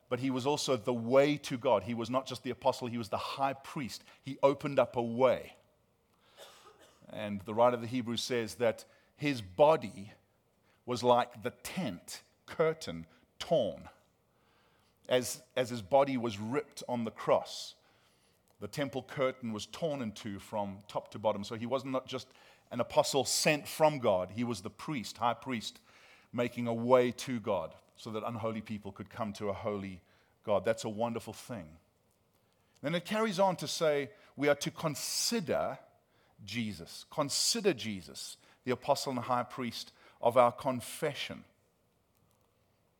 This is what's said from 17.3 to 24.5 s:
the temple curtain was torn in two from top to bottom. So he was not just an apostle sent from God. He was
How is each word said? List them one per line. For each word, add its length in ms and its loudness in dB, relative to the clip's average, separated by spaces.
the 80 -8
temple 340 -6
curtain 500 -2
was 140 -6
torn 340 -4
in 120 -6
two 260 -8
from 400 -6
top 220 -8
to 80 -12
bottom. 260 0
So 120 -8
he 100 -6
was 180 -2
not 220 -4
just 200 -8
an 100 -4
apostle 460 2
sent 420 2
from 300 2
God. 320 4
He 140 -4
was 180 -4